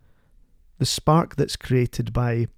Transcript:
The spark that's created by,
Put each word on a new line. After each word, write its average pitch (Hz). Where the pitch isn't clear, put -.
The 139
spark -
that's 143
created 123
by, 117